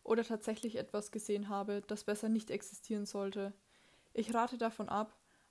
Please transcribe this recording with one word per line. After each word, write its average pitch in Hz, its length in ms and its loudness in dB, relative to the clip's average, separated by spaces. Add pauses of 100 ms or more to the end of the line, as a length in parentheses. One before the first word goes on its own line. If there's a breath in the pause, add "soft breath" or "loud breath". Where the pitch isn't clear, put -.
oder 233 220 6
tatsächlich 220 540 -2
etwas - 340 -2
gesehen 202 380 0
habe, 202 380 0
das 208 180 -4
besser 208 240 2
nicht 220 220 4
existieren 208 540 -4
sollte. 196 480 -2 (600 soft breath)
Ich 226 200 0
rate 240 240 2
davon 226 300 0
ab, 214 320 0 (320 soft breath)